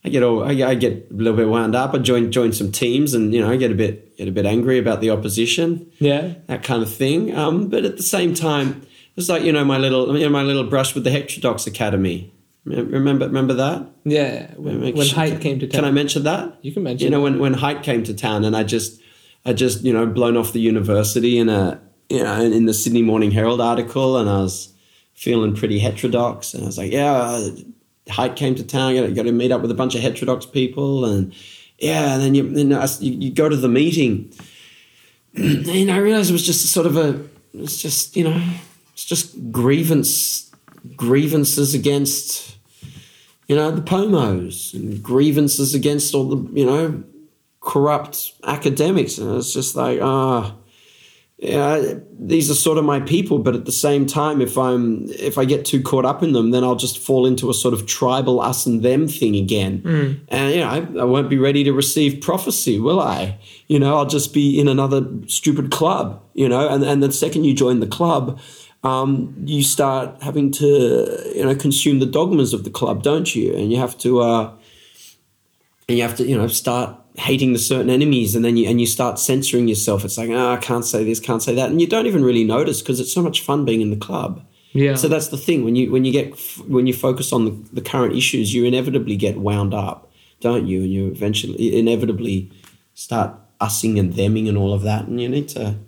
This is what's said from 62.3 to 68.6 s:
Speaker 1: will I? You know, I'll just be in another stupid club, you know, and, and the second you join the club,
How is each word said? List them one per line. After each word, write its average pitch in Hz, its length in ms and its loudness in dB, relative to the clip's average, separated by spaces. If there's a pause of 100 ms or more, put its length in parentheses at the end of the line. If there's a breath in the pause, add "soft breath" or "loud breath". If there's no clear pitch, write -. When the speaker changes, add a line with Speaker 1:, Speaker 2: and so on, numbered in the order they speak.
Speaker 1:
will 147 220 2
I? 101 400 -2 (280 loud breath)
You 151 120 4
know, 143 160 4
I'll 143 100 2
just 143 280 -2
be 143 260 4
in 143 80 4
another 139 400 2 (200)
stupid 147 440 -2
club, 156 500 -2 (120)
you 135 160 2
know, 131 180 2
and, 139 160 2
and 139 180 2
the 139 120 4
second 151 320 0
you 139 80 4
join 127 260 2
the 113 80 0
club, 143 500 0 (460 loud breath)